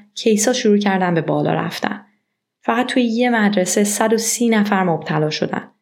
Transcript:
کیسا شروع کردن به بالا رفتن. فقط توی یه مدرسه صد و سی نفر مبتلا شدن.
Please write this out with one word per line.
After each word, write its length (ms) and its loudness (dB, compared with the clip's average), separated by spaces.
کیسا 380 2
شروع 260 2
کردن 360 0
به 60 2
بالا 320 0
رفتن. 480 -4
فقط 260 0
توی 160 0
یه 280 0
مدرسه 540 2
صد 280 0
و 40 2
سی 320 -2
نفر 360 2
مبتلا 460 -2
شدن. 400 -6